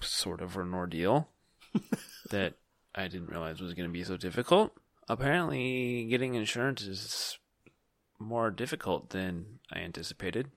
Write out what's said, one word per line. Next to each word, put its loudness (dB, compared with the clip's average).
sort -2
of -6
an 0
ordeal 4
<laughs> -4
that 0
I -4
didn't -8
realize -6
was -6
gonna -4
be -4
so -4
difficult. 4
Apparently, 2
getting 2
insurance 0
is -6
more 2
difficult 0
than -4
I -6
anticipated -6